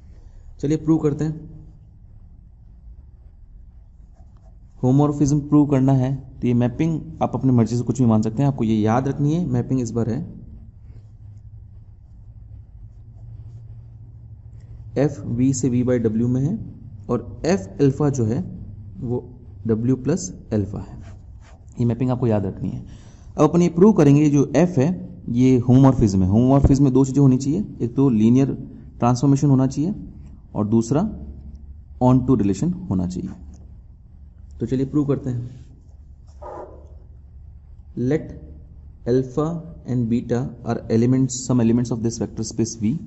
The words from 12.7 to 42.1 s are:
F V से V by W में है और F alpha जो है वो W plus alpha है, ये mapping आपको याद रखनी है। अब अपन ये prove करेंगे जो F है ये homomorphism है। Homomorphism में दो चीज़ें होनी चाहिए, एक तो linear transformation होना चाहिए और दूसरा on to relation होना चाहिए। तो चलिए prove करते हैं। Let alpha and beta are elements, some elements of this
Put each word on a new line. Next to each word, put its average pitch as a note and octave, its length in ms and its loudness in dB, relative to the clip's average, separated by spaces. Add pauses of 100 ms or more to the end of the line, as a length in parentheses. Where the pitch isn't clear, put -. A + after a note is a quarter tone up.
F D3 120 -4 (200)
V C3+ 140 4
से C3 160 -2
V B2 180 0
by B2 180 2
W A2+ 220 0
में B2+ 140 0
है F3 140 -2 (540)
और - 380 -4
F F#3+ 200 0 (140)
alpha C#3+ 280 4
जो B2 160 0
है B2 160 -2 (580)
वो B2 280 -6 (400)
W A#2+ 360 0
plus D3 280 -2 (220)
alpha G2 280 -2
है, - 200 -16 (800)
ये A#2+ 60 0
mapping A#2+ 260 0
आपको B2 160 -2
याद G#2 180 0
रखनी F#2 240 -6
है। - 160 -10 (440)
अब D3+ 200 2
अपन F3 120 2
ये F3 80 4
prove F3+ 240 6
करेंगे D3 360 6
जो C#3 140 4 (140)
F F3 200 2
है C3 100 4 (420)
ये B2+ 280 4
homomorphism A#2+ 680 6
है। F2+ 60 2
Homomorphism C3 540 4
में C3+ 100 4
दो C3+ 120 6
चीज़ें C3 160 -2
होनी C3 160 6
चाहिए, C#3 220 -2 (220)
एक A#2 140 -4
तो C#3 140 4
linear A#2+ 420 4 (480)
transformation C#3 500 2
होना C3 180 4
चाहिए C#3+ 260 -2 (600)
और G#2 120 -2
दूसरा A#2 340 2 (1000)
on B2+ 240 6
to C3 100 4
relation G2 360 0 (160)
होना F2+ 180 0
चाहिए। - 220 -8 (1300)
तो A#2+ 60 -4
चलिए C3 200 -2
prove C#3+ 220 -2
करते C3+ 220 -2
हैं। - 360 -8 (2500)
Let - 260 -4 (720)
alpha C3 400 0 (400)
and A#2+ 240 -2
beta A#2+ 320 -2 (220)
are A#2 140 -2 (100)
elements, B2+ 580 2
some B2 140 2
elements A#2 300 2
of A2 120 -4
this A2+ 160 -4